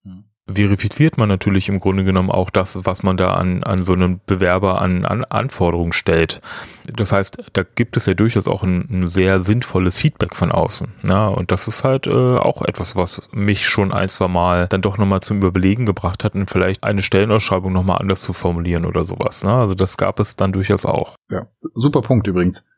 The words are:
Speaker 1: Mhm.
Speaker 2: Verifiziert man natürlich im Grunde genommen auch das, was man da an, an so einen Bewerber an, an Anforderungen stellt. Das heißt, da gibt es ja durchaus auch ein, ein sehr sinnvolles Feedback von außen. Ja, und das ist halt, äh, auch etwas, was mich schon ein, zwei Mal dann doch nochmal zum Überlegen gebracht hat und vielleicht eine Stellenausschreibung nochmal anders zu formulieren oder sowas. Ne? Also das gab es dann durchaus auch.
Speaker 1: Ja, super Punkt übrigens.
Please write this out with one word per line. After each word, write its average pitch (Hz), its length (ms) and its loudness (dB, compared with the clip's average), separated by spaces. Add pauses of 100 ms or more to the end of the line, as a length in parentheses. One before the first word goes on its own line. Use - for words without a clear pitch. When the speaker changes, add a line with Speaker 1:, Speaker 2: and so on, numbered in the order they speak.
Speaker 1:
Mhm. 95 180 -18 (280)
Speaker 2:
Verifiziert 101 680 0
man 113 100 4
natürlich 98 400 0
im 98 100 0
Grunde 95 260 0
genommen 95 260 2
auch 90 180 0
das, 95 380 -2
was 92 160 -4
man 92 160 2
da 92 160 2
an, 90 300 0
an 95 200 -2
so 92 80 2
einen 90 320 2
Bewerber 92 560 2
an, 92 240 0
an 107 200 -2
Anforderungen 87 680 0
stellt. 82 480 0 (500)
Das 107 220 -2
heißt, 98 240 0 (160)
da 95 120 0
gibt - 340 -2
es - 80 -2
ja 92 80 4
durchaus 104 340 2
auch - 140 -2
ein, 90 280 0
ein 92 180 0
sehr 92 320 2
sinnvolles 92 580 0
Feedback - 360 -2
von 85 160 0
außen. - 380 -2 (180)
Ja, 101 220 2
und 92 220 -2
das - 180 -2
ist - 160 -4
halt, 135 220 0
äh, 127 320 2
auch - 240 0
etwas, - 340 -6
was - 340 -4
mich 101 360 0
schon 95 260 0
ein, 98 160 -2
zwei - 200 -2
Mal 87 400 2
dann 95 120 0
doch 98 160 -2
nochmal 98 240 2
zum 101 220 -2
Überlegen 95 420 2
gebracht 95 400 -2
hat 107 100 -2
und 98 160 -2
vielleicht 92 320 0
eine 101 200 0
Stellenausschreibung 101 680 2
nochmal 92 280 2
anders 98 240 -2
zu - 100 -6
formulieren 85 540 -2
oder 85 180 -2
sowas. - 400 -4
Ne? 98 80 2
Also 113 220 2
das 110 240 -2
gab 98 200 -2
es - 180 -2
dann 98 160 0
durchaus 98 340 0
auch. - 280 -2 (160)
Speaker 1:
Ja, - 180 -8 (260)
super 147 260 2
Punkt 113 260 2
übrigens. 90 380 0 (140)